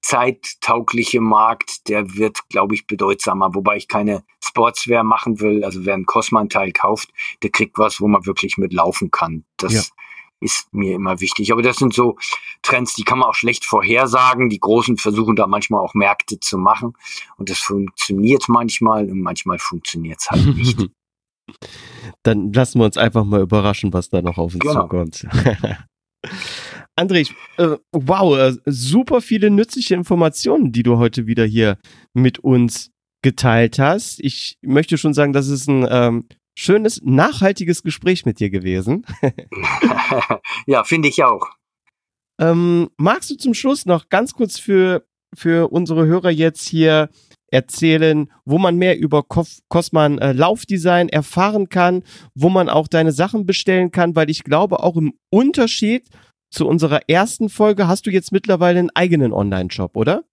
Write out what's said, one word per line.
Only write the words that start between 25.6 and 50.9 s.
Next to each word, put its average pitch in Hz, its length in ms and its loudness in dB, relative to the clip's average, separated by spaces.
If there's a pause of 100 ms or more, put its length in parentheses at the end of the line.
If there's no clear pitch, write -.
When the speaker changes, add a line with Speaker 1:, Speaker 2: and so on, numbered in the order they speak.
Speaker 2:
André, 185 200 0
ich, 147 160 -2 (220)
äh, 160 200 2 (140)
wow, 170 460 2
äh, 131 180 4 (100)
super 151 560 0
viele 208 300 2
nützliche 220 440 0
Informationen, 175 760 0
die 117 100 0
du 120 160 4
heute 117 300 0
wieder 113 180 2
hier 107 320 2 (360)
mit 127 260 2
uns 123 500 2 (320)
geteilt 117 580 2
hast. 165 420 0
Ich - 400 -8
möchte 151 360 2
schon 151 160 0
sagen, 143 200 2
das 135 160 0
ist 139 180 -2
ein, 135 220 4
ähm, 120 380 0 (300)
schönes, 214 460 2
nachhaltiges 180 800 2
Gespräch 180 420 -2
mit 110 140 -2
dir 104 100 -2
gewesen. 95 560 -2 (160)
<laughs> - 300 -2
Speaker 1:
<laughs> - 1120 -2
Ja, 127 180 2
finde 156 260 0
ich 147 140 0
auch. 117 260 2 (880)
Speaker 2:
Ähm, 170 580 2
magst 214 320 0
du 285 60 -8
zum 247 180 -2
Schluss 269 320 -2
noch 175 240 0
ganz 208 240 0
kurz 220 240 -4
für, 185 480 2 (300)
für 165 360 0
unsere 165 340 2
Hörer 180 260 2
jetzt 160 360 0
hier 156 420 2 (420)
erzählen, 156 800 2 (140)
wo 143 120 2
man 175 200 2
mehr 180 200 2
über 151 260 0
Kof-, - 360 -4 (100)
Cosman, 156 480 2
äh, 139 160 0
Laufdesign 175 760 0